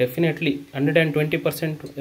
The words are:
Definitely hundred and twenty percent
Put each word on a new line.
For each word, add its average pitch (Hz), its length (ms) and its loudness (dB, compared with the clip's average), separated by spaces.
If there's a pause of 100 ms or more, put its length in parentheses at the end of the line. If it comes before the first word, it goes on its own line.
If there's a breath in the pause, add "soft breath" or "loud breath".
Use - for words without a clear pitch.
Definitely 151 520 0 (220)
hundred 147 240 2
and 160 180 2
twenty 151 280 0
percent - 400 -4 (160)